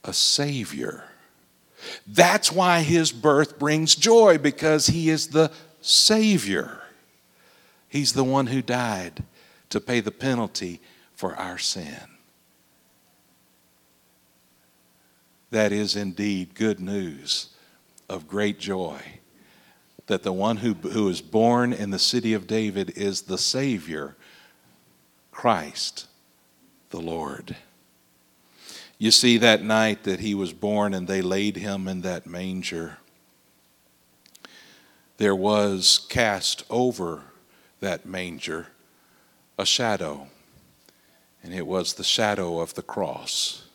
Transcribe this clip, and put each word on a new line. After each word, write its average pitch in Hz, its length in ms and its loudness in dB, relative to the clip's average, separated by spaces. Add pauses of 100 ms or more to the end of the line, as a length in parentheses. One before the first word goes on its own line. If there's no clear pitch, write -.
a 82 100 -10
Savior." 123 960 -2 (960)
That's 175 440 4
why 175 300 4
his 160 300 2
birth 143 480 2
brings 156 340 2
joy, 214 460 8
because 151 480 2
he 160 240 2
is 156 160 0
the 151 240 4 (280)
Savior. 208 1000 2 (1040)
He's 143 260 0
the 135 100 2
one 131 240 2
who 127 160 -2
died 110 600 -4 (460)
to 107 100 -2
pay 123 200 0
the 104 120 -2
penalty 107 720 -4 (320)
for - 220 -6
our 92 240 -10
sin. - 480 -8 (3500)
That 107 200 2
is 104 240 -2
indeed 98 600 -4
good 107 240 0
news 101 680 -6 (600)
of 82 180 -10
great 101 320 -2
joy, 90 600 -8 (880)
that 98 160 -2
the 95 100 -2
one 104 240 0
who, 113 160 -2
who 101 340 -2
is 87 140 -2
born 120 500 2
in 101 200 -6
the 95 80 -4
city 113 340 0
of 92 140 -4
David 101 500 -2
is 98 260 -4
the 92 140 -6
Savior, 82 800 -4 (1120)
Christ - 760 -4 (840)
the 85 100 -10
Lord. 82 560 -8 (1400)
You 110 120 0
see, 120 280 6
that 107 260 6
night 110 400 2
that 92 160 -2
he 104 160 -2
was 92 160 -4
born 104 420 -2
and 90 140 -6
they 95 140 0
laid 98 340 -2
him 95 320 -6
in 92 140 -6
that 87 260 -8
manger, 87 680 -8 (2250)
there 101 180 2
was 101 760 2
cast 107 600 -2
over 98 540 -2 (560)
that 92 260 -6
manger 85 640 -10 (880)
a 98 80 -4
shadow, 87 640 -2 (1120)
and 85 120 -16
it 90 120 -8
was 90 280 -4
the - 100 -10
shadow 98 560 0
of 82 140 -6
the - 100 -10
cross. - 800 -6 (120)